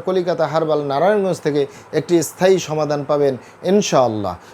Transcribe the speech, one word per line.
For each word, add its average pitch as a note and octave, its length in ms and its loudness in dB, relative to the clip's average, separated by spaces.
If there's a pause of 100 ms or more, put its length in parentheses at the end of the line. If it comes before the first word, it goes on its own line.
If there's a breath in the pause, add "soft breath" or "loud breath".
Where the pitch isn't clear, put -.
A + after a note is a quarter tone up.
কলিকাতা F3 460 0
হার্বাল D#3 280 0 (120)
নারায়ণগঞ্জ F#3 540 0
থেকে C#3+ 160 0 (360 loud breath)
একটি D#3+ 160 0 (140)
স্থায়ী F#3 280 4 (120)
সমাধান D3 320 -2 (100)
পাবেন C#3+ 240 2 (380 loud breath)
ইনশাআল্লাহ। A2+ 600 0 (180 loud breath)